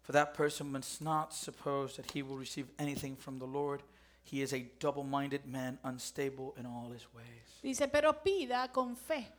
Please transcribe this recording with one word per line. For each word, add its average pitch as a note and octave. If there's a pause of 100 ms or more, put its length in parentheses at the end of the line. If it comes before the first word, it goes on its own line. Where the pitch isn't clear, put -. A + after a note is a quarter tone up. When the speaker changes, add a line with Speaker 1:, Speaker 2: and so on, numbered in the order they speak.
Speaker 1:
For D3+
that D3
person D3
must -
not D#3
suppose C#3
that -
he C#3+
will C3+
receive C3+ (100)
anything C#3
from C3
the B2+
Lord. C#3+ (420)
He C#3
is C3
a B2 (120)
double-minded C#3
man, C3
unstable C3+
in B2
all A#2+
his A#2+
ways." A#2 (360)
Speaker 2:
Dice, C4+
"Pero D4
pida B3+
con B3
fe, C4+